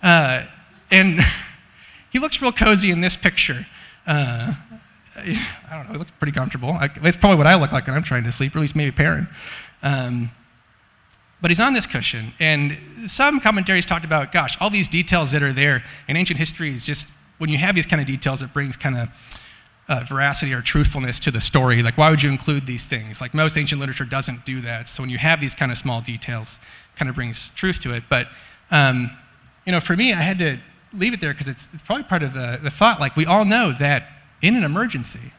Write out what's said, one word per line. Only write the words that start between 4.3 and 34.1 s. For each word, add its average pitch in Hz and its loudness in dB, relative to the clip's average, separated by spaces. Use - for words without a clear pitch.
I - -6
don't 160 -12
know, 214 -14
he 151 -8
looks 165 -12
pretty 143 -2
comfortable. 131 -2
I, 151 0
that's 165 2
probably 196 6
what 147 6
I 175 10
look 151 4
like 135 -2
when 135 -2
I'm 160 0
trying 123 -2
to 120 -2
sleep, 139 -4
or 156 0
at 156 2
least 147 -2
maybe 147 2
Perrin. 156 2
Um, 123 -2
but 170 0
he's 175 2
on 262 4
this 220 0
cushion, 117 -6
and 147 0
some 277 2
commentaries 190 2
talked 165 -4
about, 151 -2
gosh, 139 -2
all 202 0
these 202 0
details 170 0
that 147 2
are 139 0
there 135 2
in 139 -2
ancient 170 -2
history 156 -4
is 120 -10
just, - -8
when 160 -4
you 151 0
have 185 0
these 165 0
kind 156 0
of 139 -2
details, 135 -4
it 127 -12
brings 139 -4
kind 131 -4
of, 117 -4
uh, 127 -4
veracity 139 0
or 123 -4
truthfulness 131 0
to - -2
the 120 -2
story. 123 4
Like, 117 0
why 156 6
would 151 4
you 143 2
include 139 -2
these 123 -8
things? 110 -10
Like, 123 -12
most 156 2
ancient 147 -2
literature 135 -6
doesn't 123 -6
do 131 -6
that, 117 -8
so - -10
when 127 -6
you 123 -4
have 156 2
these 139 -4
kind 135 -2
of 117 -6
small 120 -4
details, 117 -10
kind 139 -4
of 123 -6
brings 117 -8
truth 185 -2
to 123 -6
it. 117 -6
But, 123 0
um, 131 2
you 185 0
know, 175 2
for - 0
me, 226 2
I 170 -2
had 190 0
to 151 0
leave 208 -2
it 208 -6
there 147 -4
'cause 139 -8
it's, - -12
it's 156 -16
probably 254 -4
part 175 -2
of 135 -4
the, 127 -6
the 147 -4
thought, 214 4
like, 139 -2
we 156 2
all 202 4
know 208 2
that 139 0